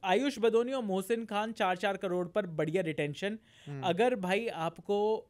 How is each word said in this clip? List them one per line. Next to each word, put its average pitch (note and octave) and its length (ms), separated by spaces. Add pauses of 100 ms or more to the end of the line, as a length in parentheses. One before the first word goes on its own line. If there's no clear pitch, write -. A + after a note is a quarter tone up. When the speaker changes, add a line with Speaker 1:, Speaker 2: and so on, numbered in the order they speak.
Speaker 1:
आयुष A#3 340
बदोनी A3+ 340
और C4 100
मोहसिन G#3 420
खान G#3+ 280
चार F#3 240
चार G3 200
करोड़ F3+ 320
पर G3+ 180
बढ़िया D#3+ 360
रिटेंशन। D#3+ 560 (280)
Speaker 2:
हम्म। C#3+ 160
Speaker 1:
अगर G3+ 320
भाई G3+ 340
आपको G3+ 800